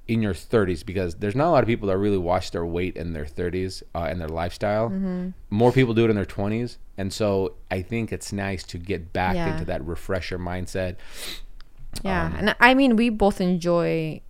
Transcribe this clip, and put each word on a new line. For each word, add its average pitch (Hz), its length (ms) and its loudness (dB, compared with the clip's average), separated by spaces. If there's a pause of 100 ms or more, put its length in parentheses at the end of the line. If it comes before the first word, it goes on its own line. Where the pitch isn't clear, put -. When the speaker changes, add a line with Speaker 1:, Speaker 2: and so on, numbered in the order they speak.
Speaker 1:
in 113 120 2
your 104 140 2
thirties, 92 480 2
because 90 340 -2
there's 104 200 -2
not 147 100 4
a 175 60 4
lot 135 100 8
of 104 60 2
people 104 200 0
that 95 100 4
really 101 200 4
watch 90 320 0
their 85 160 -2
weight 85 300 -2
in 82 160 -6
their 73 140 -6
thirties, 92 580 -4 (100)
uh, 85 160 -2
and 87 100 -4
their 80 80 -6
lifestyle. 104 640 -2
Speaker 2:
Mm-hmm. 185 380 -4 (220)
Speaker 1:
More 117 200 6
people 120 240 4
do 113 120 4
it 110 40 4
in 107 60 2
their 95 80 0
twenties. 110 540 -4 (200)
And 95 140 -4
so 98 420 0 (160)
I 95 120 -2
think 110 300 -4
it's - 200 -8
nice 98 320 -4
to - 140 -10
get 87 340 -6
back 92 240 2
Speaker 2:
Yeah. 82 160 0
Speaker 1:
into 80 140 -4
that 82 200 -4
refresher 87 540 -4
mindset. 90 560 -4 (1080)
Speaker 2:
Yeah. 180 240 0
Speaker 1:
Um, 165 100 -4
Speaker 2:
And 202 240 2
I 247 140 10
mean, 262 220 6
we 240 120 4
both 208 320 2
enjoy, 165 880 2